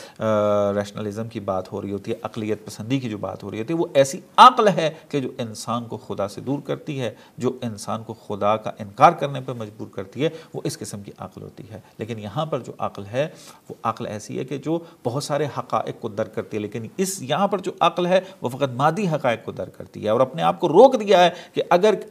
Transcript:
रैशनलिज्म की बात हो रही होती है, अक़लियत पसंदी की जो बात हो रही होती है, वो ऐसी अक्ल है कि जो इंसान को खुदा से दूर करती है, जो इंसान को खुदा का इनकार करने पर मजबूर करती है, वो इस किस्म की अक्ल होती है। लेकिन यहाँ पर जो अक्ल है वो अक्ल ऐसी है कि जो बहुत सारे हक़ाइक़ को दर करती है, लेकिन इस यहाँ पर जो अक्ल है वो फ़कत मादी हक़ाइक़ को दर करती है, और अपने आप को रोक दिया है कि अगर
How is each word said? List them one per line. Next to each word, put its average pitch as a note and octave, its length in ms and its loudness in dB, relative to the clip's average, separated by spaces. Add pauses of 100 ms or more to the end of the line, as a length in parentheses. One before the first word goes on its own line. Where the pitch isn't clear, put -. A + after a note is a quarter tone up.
(760)
रैशनलिज्म G#2 520 -6
की A2 120 -10
बात G2 320 -4
हो G2+ 80 -6
रही G2+ 120 -6
होती G2+ 200 -6
है, A2+ 120 -6
अक़लियत G#2+ 420 -6
पसंदी A#2 340 -4
की B2 100 -6
जो G#2 80 -6
बात F#2+ 260 -10
हो G#2 60 -10
रही G#2 100 -8
होती C3+ 140 -4
है, E3 60 -2
वो E3+ 160 -2
ऐसी D3 280 4 (160)
अक्ल A#3+ 300 10
है D#3+ 200 2 (220)
कि C#3+ 100 -2
जो B2 180 -6
इंसान A#2 460 -6
को A2+ 120 -10
खुदा G2+ 300 -6
से - 140 -12
दूर C#3+ 260 -4
करती C#3 300 -6
है, A#2+ 200 -6 (220)
जो B2 240 0
इंसान A2 400 -6
को A2+ 100 -12
खुदा G#2 420 0
का G#2 260 -6
इनकार B2+ 320 4
करने C#3+ 280 -6
पर C3 120 -8
मजबूर A2 420 -12
करती A#2 260 -8
है, D#3 120 -2 (220)
वो C3+ 100 -10
इस - 100 -6
किस्म G#2 260 -12
की - 180 -16
अक्ल F#2+ 220 -14
होती G2 220 -16
है। G2+ 200 -16 (160)
लेकिन A2 200 -8
यहाँ G#2 260 -4
पर D#3 140 -4
जो - 200 -14
अक्ल G2+ 240 -6
है B2+ 300 -4 (360)
वो - 160 -14
अक्ल A2+ 220 -4
ऐसी G#2+ 300 -8
है B2+ 80 -4
कि C#3 120 -8
जो D#3+ 280 -2 (200)
बहुत B2+ 180 -2
सारे D3 220 -2
हक़ाइक़ B2 520 -4
को A2+ 120 -8
दर G#2+ 180 -4
करती - 300 -6
है, G#2 40 -4
लेकिन G#2+ 280 -8 (100)
इस F#3 240 -4
यहाँ D3 240 0
पर G3 120 -2
जो - 220 -8
अक्ल F3 260 2
है F#3 180 4 (180)
वो B2 60 -2
फ़कत C3+ 200 -2
मादी D#3+ 360 2
हक़ाइक़ C3+ 360 0
को G#2 100 -10
दर F#2+ 180 -8
करती - 320 -14
है, G#2 120 2
और B2 80 6
अपने D#3+ 200 0
आप E3+ 180 2
को F3 80 2
रोक B3 280 10
दिया G3+ 240 6
है F3 140 8 (220)
कि C#3+ 60 0
अगर F3+ 500 4